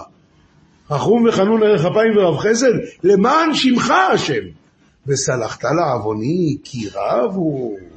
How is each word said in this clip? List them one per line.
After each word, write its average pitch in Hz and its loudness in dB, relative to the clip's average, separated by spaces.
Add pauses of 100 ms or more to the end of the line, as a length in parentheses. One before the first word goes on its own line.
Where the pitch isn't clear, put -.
(880)
"רחום 180 2
וחנון, 214 2
ערך 208 4
אפיים 214 2
ורב 180 2
חסד", 233 2 (300)
למען 254 2
שמך 247 0 (200)
השם. 127 -2 (640)
"וסלחת 127 -4
לעווני 135 -2
כי 110 -10
רב 165 -2
הוא... 131 -6 (180)